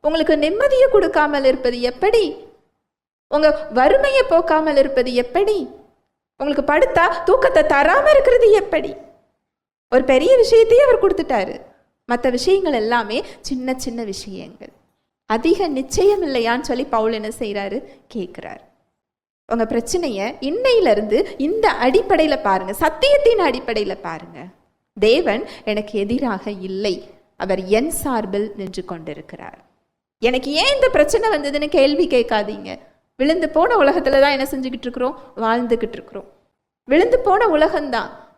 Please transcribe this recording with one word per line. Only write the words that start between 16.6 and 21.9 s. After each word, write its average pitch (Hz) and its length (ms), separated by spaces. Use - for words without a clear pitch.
சொல்லி 254 180
பவுல் 220 300
என்ன 214 160
செய்றாரு? 202 440
கேக்குறார். - 520
உங்க 233 160
பிரச்சனைய 233 680
இன்னையிலிருந்து 285 760
இந்த 403 280
அடிப்படையில 302 640